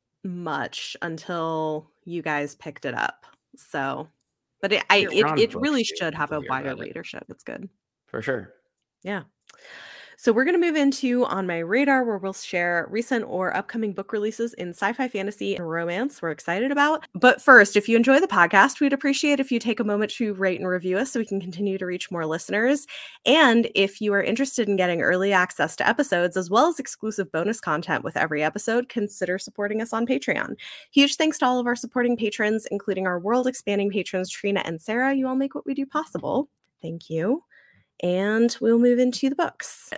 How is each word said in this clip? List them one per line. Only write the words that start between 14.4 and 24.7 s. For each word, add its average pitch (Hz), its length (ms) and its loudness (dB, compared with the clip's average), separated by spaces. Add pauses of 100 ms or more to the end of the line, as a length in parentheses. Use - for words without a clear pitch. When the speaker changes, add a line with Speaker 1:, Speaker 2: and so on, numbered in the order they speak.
Speaker 1:
in 180 140 -8
sci-fi, 214 400 -4
fantasy, 202 480 -6
and 170 120 -8
romance 175 540 -4
we're 165 80 -2
excited 185 400 -4
about. 294 420 0
But 247 300 6
first, 233 320 10
if 208 140 2
you 226 80 4
enjoy 262 240 6
the 370 80 2
podcast, 190 500 6
we'd 277 140 4
appreciate 277 480 2
if 269 100 -2
you 233 80 2
take 233 220 -2
a 226 40 0
moment 208 280 0
to 220 220 -2
rate 185 260 0
and 185 80 -4
review 180 280 0
us 254 140 -2
so - 80 -2
we 220 80 -2
can 196 140 -4
continue 190 360 -4
to 190 100 -6
reach 180 260 -8
more 170 120 -4
listeners. 208 640 0 (400)
And 240 480 6
if 196 260 0
you 208 120 0
are 196 100 2
interested 233 460 -2
in 202 80 2